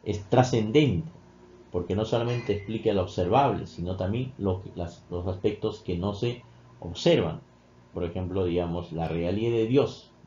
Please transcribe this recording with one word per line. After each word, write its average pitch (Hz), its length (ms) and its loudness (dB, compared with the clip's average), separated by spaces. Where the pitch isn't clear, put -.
Es 104 240 -4
trascendente, 120 840 4
porque 87 240 -2
no 107 100 0
solamente 120 500 0
explica 107 380 -2
lo 98 100 2
observable, 92 640 2
sino 87 300 -6
también 107 400 -2
lo 92 260 -2
que, - 120 -14
las, 85 360 -8
los 87 160 -4
aspectos 101 540 -2
que 90 160 -4
no 95 160 0
se 120 300 -4
observan. 87 600 2
Por 90 100 -4
ejemplo, 90 400 -2
digamos, 85 480 -2
la 80 140 -2
realidad 90 460 0
de 113 140 2
Dios, - 440 0